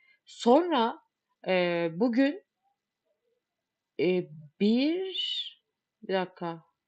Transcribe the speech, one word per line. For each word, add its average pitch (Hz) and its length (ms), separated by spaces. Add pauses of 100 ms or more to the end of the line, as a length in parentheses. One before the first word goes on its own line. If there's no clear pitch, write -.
(240)
Sonra, 262 760 (480)
e, 175 480
bugün, 262 480 (1600)
e, 180 260 (340)
bir, 320 1040 (400)
bir 185 120
dakika. 180 480 (260)